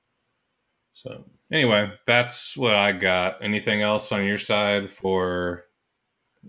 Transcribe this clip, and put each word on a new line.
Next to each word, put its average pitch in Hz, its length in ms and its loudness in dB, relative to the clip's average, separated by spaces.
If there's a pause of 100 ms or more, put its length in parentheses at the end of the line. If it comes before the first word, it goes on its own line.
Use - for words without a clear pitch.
(920)
So - 320 -16 (260)
anyway, 107 400 4 (140)
that's 120 520 0
what 117 180 2
I 101 160 4
got. 92 520 0
Anything 104 380 -2
else 107 300 0
on 101 140 0
your 101 120 -2
side 104 520 0
for 90 760 -4 (840)